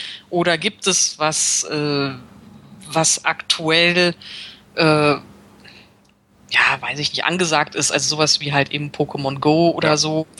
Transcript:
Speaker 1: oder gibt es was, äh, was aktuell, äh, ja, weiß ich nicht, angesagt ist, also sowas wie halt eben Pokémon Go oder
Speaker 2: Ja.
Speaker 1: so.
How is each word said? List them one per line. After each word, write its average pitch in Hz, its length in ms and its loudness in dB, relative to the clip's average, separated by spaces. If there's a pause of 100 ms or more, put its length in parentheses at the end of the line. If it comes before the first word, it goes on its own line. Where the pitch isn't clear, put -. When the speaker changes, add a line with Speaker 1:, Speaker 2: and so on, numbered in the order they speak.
(300)
Speaker 1:
oder 170 280 0
gibt 190 300 -4
es - 320 0
was, - 460 -2
äh, 147 460 -2 (760)
was - 380 0
aktuell, 170 880 2 (600)
äh, 151 400 4 (1400)
ja, 131 280 0
weiß 139 200 -8
ich 147 120 -4
nicht, - 140 -4
angesagt 156 500 0
ist, - 160 0
also 143 160 0
sowas 151 320 2
wie 143 140 -6
halt 139 180 0
eben 147 200 -6
Pokémon 139 480 -4
Go 160 320 4
oder 160 180 0
Speaker 2:
Ja. 151 80 4
Speaker 1:
so. 156 300 -2 (120)